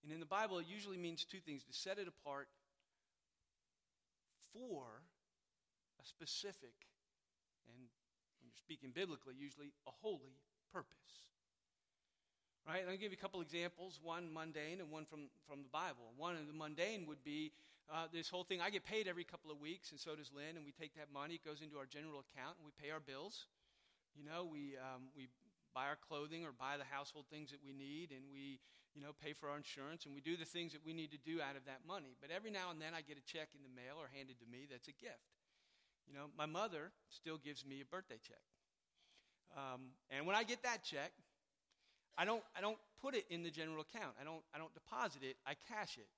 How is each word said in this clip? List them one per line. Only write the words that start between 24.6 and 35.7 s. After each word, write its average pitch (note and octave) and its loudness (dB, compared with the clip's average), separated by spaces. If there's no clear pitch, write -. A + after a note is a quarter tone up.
um, C3 -6
we C3+ -8
buy C3 6
our D3 4
clothing D3+ 0
or D#3+ -2
buy C3 2
the C3 -4
household C#3+ -2
things D3+ -6
that C#3+ -10
we C#3 -8
need, C#3+ -2
and C3+ -8
we, C#3 -4
you D3 -10
know, D3 -6
pay D3 0
for D3 -2
our D3 2
insurance, D3 -4
and C#3+ -6
we C#3+ -6
do D#3 4
the D#3+ 0
things E3 0
that D3+ -8
we D#3+ -2
need D#3+ 0
to C#3+ -8
do D#3+ 2
out C#3 2
of C3+ -6
that C3+ -6
money. D#3+ -4
But C#3 -10
every G3+ 0
now F#3 2
and E3 -2
then D#3 -2
I E3 0
get C#3+ -8
a C3+ -14
check D#3 -2
in C#3+ -14
the C3 -12
mail B2+ -6
or D#3+ -4
handed C3 -6
to A#2 -14
me B2 -8
that's C3 -8
a - -10
gift. F#3+ -10